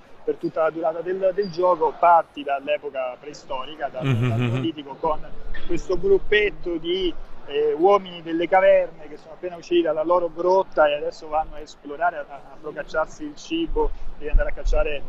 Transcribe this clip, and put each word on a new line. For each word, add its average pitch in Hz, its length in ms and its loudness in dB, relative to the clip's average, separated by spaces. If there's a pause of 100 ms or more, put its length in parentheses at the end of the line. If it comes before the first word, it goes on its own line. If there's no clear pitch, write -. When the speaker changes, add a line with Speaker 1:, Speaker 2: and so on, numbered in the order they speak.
(240)
Speaker 1:
per 147 120 -2
tutta 165 280 -4
la 160 60 2
durata 165 320 -2
del, 190 320 0
del 190 180 -2
gioco, 160 480 2
parti 165 440 4
dall'epoca 139 760 -4
preistorica, 143 720 -8
dal, 131 160 -6
Speaker 2:
Mhm, 123 240 2
Speaker 1:
dal 117 100 0
Speaker 2:
mhm. 120 140 0
Speaker 1:
Neolitico, 143 460 -6
con 151 200 0 (480)
questo - 320 0
gruppetto 190 800 2
di, 170 360 -2 (340)
eh, 147 260 0
uomini 180 480 2
delle 165 260 -2
caverne 185 600 4
che 151 80 -14
sono 160 160 -20
appena 175 240 -10
usciti 175 240 2
dalla 160 220 0
loro 170 300 2
grotta 180 540 4
e 147 60 2
adesso 160 340 -6
vanno 156 280 -4
a 147 40 -12
esplorare, 151 580 -6
a, 143 120 -10
a 139 320 -18
procacciarsi 156 640 -6
il 147 100 -12
cibo, 156 560 -2 (260)
devi 147 120 -6
andare 147 220 2
a - 20 -2
cacciare 151 560 0